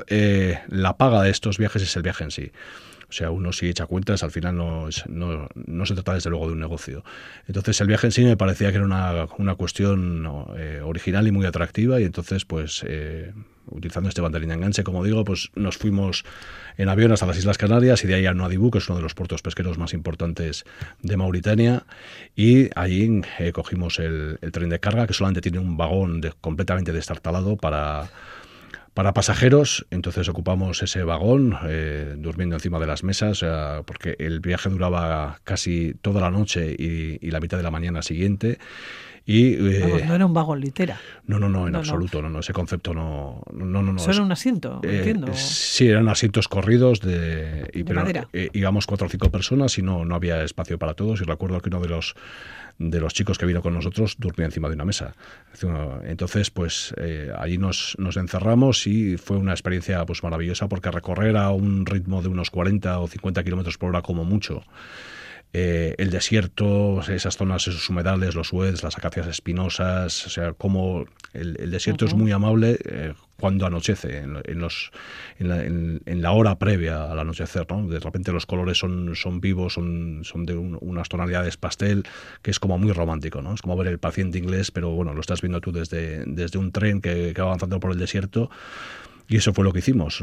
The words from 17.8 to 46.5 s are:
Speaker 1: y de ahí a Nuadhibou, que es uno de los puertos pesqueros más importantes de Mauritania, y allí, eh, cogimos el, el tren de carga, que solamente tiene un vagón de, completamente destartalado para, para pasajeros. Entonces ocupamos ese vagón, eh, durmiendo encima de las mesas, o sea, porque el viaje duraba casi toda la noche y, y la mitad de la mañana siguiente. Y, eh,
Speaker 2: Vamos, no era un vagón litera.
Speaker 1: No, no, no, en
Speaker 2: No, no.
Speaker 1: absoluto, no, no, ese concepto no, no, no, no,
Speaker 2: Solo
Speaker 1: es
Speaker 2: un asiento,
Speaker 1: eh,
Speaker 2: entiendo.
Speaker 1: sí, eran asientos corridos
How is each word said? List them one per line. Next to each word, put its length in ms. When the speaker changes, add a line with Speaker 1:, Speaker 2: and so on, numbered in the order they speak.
Speaker 1:
y 60
de 60
ahí 120
a 80
Nuadhibou, 380
que 60
es 100
uno 80
de 60
los 120
puertos 280
pesqueros 360
más 140
importantes 720
de 140
Mauritania, 680
y 400
allí, 460
eh, 140
cogimos 480
el, 400
el 100
tren 200
de 100
carga, 260
que 60
solamente 280
tiene 200
un 160
vagón 440
de, 200
completamente 520
destartalado 640
para, 540
para 200
pasajeros. 800
Entonces 380
ocupamos 540
ese 200
vagón, 540
eh, 500
durmiendo 380
encima 240
de 80
las 160
mesas, 280
o 40
sea, 520
porque 340
el 180
viaje 300
duraba 720
casi 580
toda 200
la 100
noche 480
y, 480
y 60
la 80
mitad 160
de 80
la 80
mañana 300
siguiente. 560
Y, 280
eh, 260
Speaker 2:
Vamos, 240
no 100
era 120
un 80
vagón 260
litera. 400
Speaker 1:
No, 140
no, 80
no, 180
en 60
Speaker 2:
No, 60
no. 0
Speaker 1:
absoluto, 420
no, 80
no, 120
ese 120
concepto 400
no, 500
no, 100
no, 180
no, 160
Speaker 2:
Solo 140
Speaker 1:
es 60
Speaker 2:
un 120
asiento, 540
Speaker 1:
eh, 140
Speaker 2:
entiendo. 360
Speaker 1:
sí, 540
eran 220
asientos 360
corridos 540